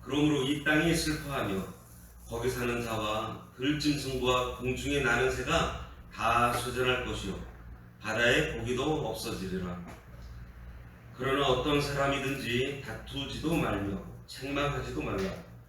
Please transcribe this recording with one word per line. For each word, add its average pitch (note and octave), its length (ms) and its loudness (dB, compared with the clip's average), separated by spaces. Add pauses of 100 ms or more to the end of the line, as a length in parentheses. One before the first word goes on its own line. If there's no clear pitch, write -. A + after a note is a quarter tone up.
그러므로 D3 420 4
이 D3 180 0
땅이 D#3 320 6
슬퍼하며 A#2 720 0 (600)
거기 A#2 220 0
사는 A#2+ 340 0
자와 A2 720 -2
들짐승과 C3 1000 2
공중에 C3 460 0
나는 B2+ 280 4
새가 C3 600 0 (220)
다 A#2 400 4
쇠잔할 B2 540 0
것이요, F#2+ 360 -4 (600)
바다의 A#2+ 560 4
고기도 C#3 500 0
없어지리라. F2+ 760 -4 (1300)
그러나 C3+ 320 2
어떤 C#3+ 320 4
사람이든지 C3+ 1040 0
다투지도 C#3 720 -4
말며 G2+ 460 0 (240)
책망하지도 C#3 760 -2
말라. G2 300 -2 (380)